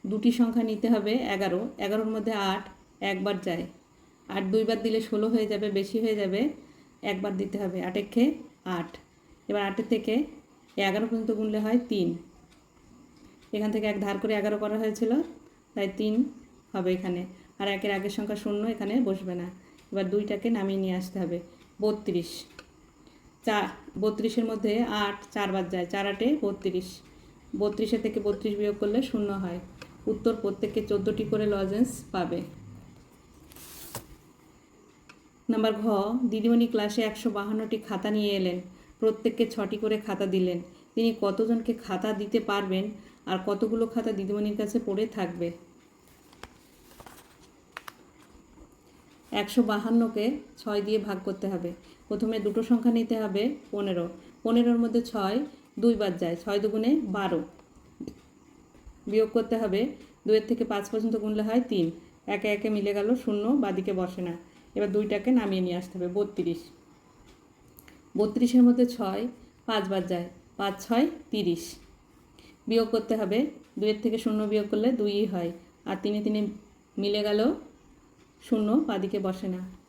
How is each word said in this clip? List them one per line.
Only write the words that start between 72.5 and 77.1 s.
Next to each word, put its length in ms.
বিয়োগ 240
করতে 260
হবে, 220
দুইয়ের 240
থেকে 180
শূন্য 300
বিয়োগ 200
করলে 240
দুইই 340
হয়, 240
আর 160
তিনে 200
তিনে 180
মিলে 260